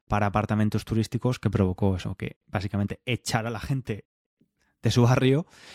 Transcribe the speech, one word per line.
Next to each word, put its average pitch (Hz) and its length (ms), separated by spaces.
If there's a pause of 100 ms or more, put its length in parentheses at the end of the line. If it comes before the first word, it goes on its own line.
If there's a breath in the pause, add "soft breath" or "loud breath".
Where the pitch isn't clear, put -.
para 104 180
apartamentos 104 580
turísticos 113 560
que 104 100
provocó 95 460
eso, 95 200
que - 200 (100)
básicamente 101 600
echara 117 420
a 117 40
la 107 80
gente 117 460 (760)
de 113 80
su 123 120
barrio 131 440 (280 loud breath)